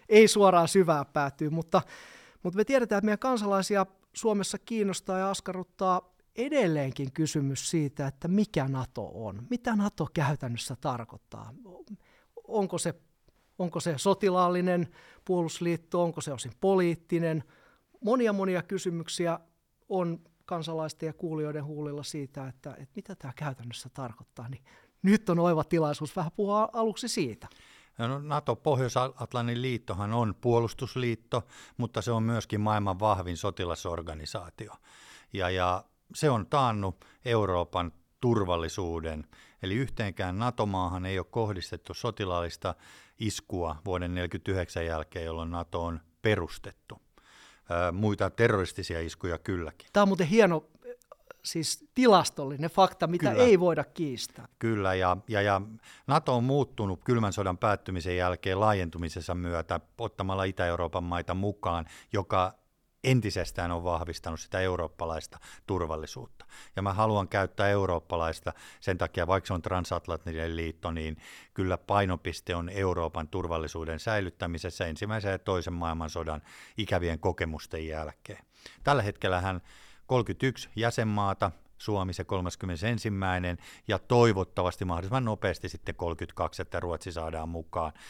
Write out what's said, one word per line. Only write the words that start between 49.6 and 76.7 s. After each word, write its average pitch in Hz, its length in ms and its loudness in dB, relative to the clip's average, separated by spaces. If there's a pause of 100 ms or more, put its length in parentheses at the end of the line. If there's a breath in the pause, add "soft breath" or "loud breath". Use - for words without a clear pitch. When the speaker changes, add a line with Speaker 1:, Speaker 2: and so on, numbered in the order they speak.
Speaker 1:
Tämä 202 80 6
on 202 60 6
muuten 180 200 2
hieno, 180 380 6 (800)
siis - 520 -6
tilastollinen 160 720 4
fakta, 180 380 4
mitä 175 240 2
Speaker 2:
Kyllä. 247 120 8
Speaker 1:
ei 214 160 10
voida 165 240 4
kiistää. 127 640 -8 (120)
Speaker 2:
Kyllä, 104 340 2
ja, 92 240 4 (100)
ja, 104 140 2
ja 101 200 4 (460 loud breath)
nato 143 280 2
on 120 80 2
muuttunut 120 600 0
kylmän 113 300 2
sodan 92 240 -2
päättymisen 92 600 0
jälkeen 90 420 0
laajentumisensa 87 760 0
myötä 85 440 -2 (180)
ottamalla 95 460 -4
Itä-Euroopan 87 600 -2
maita 87 300 -4
mukaan, 92 520 -2 (280 loud breath)
joka 95 400 0 (500)
entisestään 95 680 0
on 87 120 -4
vahvistanut 82 560 -4
sitä - 200 -6
eurooppalaista 85 800 -4 (280 loud breath)
turvallisuutta. 80 760 -6 (300 loud breath)
Ja 95 60 -4
mä 98 120 0
haluan 104 340 2
käyttää 101 420 0
eurooppalaista 85 840 0 (260 loud breath)
sen 92 180 -2
takia, 87 300 -2
vaikka 92 200 2
se 101 60 -2
on 82 80 -2
transatlanttinen 82 920 -4
liitto, 82 360 -6
niin 78 260 -6 (360 loud breath)
kyllä 92 240 0
painopiste 92 800 0
on 85 140 -4
Euroopan 85 580 0
turvallisuuden 82 720 -4
säilyttämisessä 90 840 -4
ensimmäisen 101 460 -4
ja 92 80 -2
toisen 90 340 -2
maailmansodan 82 680 -4 (360 loud breath)